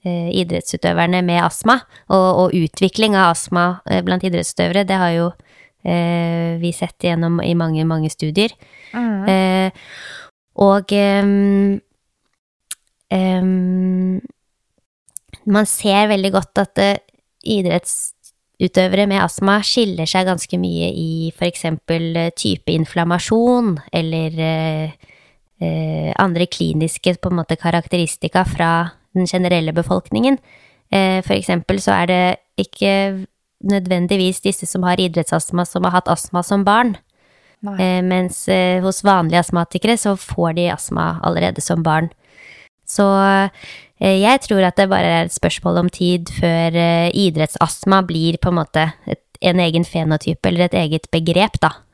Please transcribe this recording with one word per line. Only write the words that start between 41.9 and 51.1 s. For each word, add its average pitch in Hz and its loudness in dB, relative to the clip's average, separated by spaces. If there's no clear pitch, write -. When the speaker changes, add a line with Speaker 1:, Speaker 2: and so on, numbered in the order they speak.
Speaker 1:
Så, - 0
eh, 190 2
jeg 247 4
tror 196 2
at 180 0
det 196 2
bare 190 2
er 165 2
et 170 -8
spørsmål 175 -2
om 175 0
tid 175 -2
før, 165 0
eh, 170 2
idrettsastma 180 0
blir 165 0
på - 0
en 180 0
måte 156 0
et, - -6
en 180 2
egen 170 2
fenotype 160 -2
eller 175 2
et 175 -2
eget 160 -2